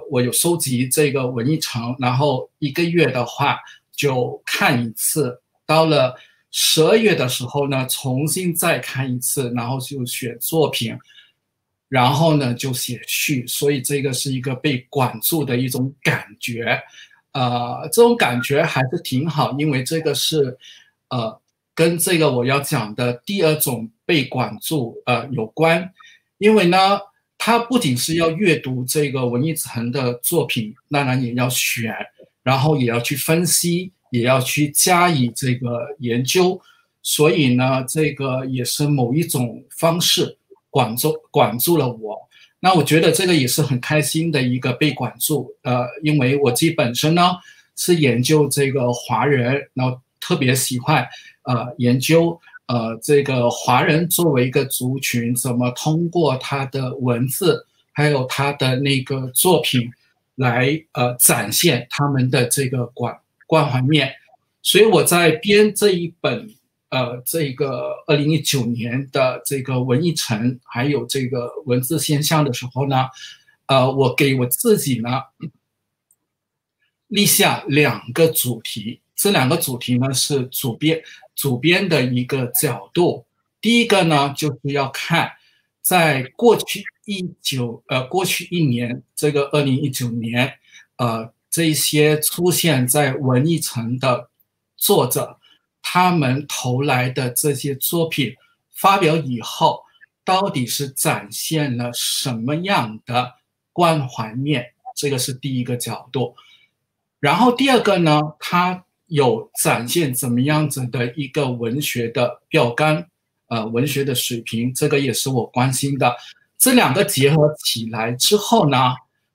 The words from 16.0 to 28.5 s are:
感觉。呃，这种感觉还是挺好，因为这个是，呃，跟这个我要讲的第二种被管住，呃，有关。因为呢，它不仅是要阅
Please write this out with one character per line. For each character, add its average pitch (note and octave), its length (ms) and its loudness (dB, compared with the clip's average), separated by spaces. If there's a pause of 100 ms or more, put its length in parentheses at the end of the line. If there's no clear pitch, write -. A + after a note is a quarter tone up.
感 C#3+ 240 -2 (120)
觉。 A#2 440 -4 (500)
呃， B2 580 -4
这 A#3 120 6
种 A#3+ 120 6
感 B2+ 280 0
觉 C#3 200 0
还 D3+ 280 0
是 - 120 -4
挺 C3 240 -2
好， C3+ 320 -2
因 D3+ 120 0
为 C3 120 0
这 D#3+ 200 -4
个 D3+ 120 0
是， C#3+ 440 0 (500)
呃， A2+ 320 -6 (340)
跟 E3+ 220 2
这 F3 220 0
个 D3+ 120 4
我 B2 140 0
要 C3+ 160 0
讲 A2+ 340 -2
的 B2 200 -2 (100)
第 G3 180 -2
二 D#3 120 4
种 A#2+ 360 -4 (140)
被 D#3+ 220 2
管 A2+ 340 -4
住， B2 460 -6
呃， A#2+ 220 -2
有 A#2 180 -4
关。 E3+ 440 2 (460)
因 G#3+ 180 6
为 G3 120 6
呢， F#3+ 340 4 (380)
它 A#3 200 2
不 A#3+ 200 0
仅 C3 180 2
是 D#3+ 200 -2
要 E3 140 2
阅 E3 240 2